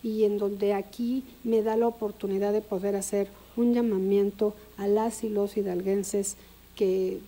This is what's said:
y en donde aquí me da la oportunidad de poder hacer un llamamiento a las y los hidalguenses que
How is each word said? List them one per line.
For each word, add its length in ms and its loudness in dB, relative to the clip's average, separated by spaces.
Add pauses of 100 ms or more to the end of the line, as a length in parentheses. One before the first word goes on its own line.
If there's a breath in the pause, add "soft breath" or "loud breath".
y 220 0
en 140 2
donde 360 0
aquí 520 -4 (180 loud breath)
me 180 2
da 140 0
la 120 2
oportunidad 680 -2
de 80 0
poder 340 -2
hacer 320 -2 (300 loud breath)
un 160 4
llamamiento 800 2 (240 loud breath)
a 100 -2
las 380 0
y 20 -2
los 300 -2
hidalguenses 800 -2 (400 loud breath)
que 500 0